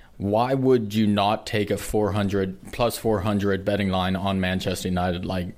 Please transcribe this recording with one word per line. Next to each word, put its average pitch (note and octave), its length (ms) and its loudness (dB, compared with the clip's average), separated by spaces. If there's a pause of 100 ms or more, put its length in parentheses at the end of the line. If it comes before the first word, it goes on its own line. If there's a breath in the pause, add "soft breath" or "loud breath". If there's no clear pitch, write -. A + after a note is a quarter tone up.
(160 loud breath)
why A2+ 380 2
would B2+ 400 2
you A2 120 4
not G#2 400 2
take G#2 240 -2
a G2+ 80 2
four G#2+ 340 0
hundred, G2 600 -2
plus A#2 260 -2
four A2 220 0
hundred G2 440 0
betting G2+ 260 0
line F#2+ 260 0
on F#2+ 240 -2
Manchester F#2 480 -2
United? F2+ 360 -2
Like, F#2 340 -4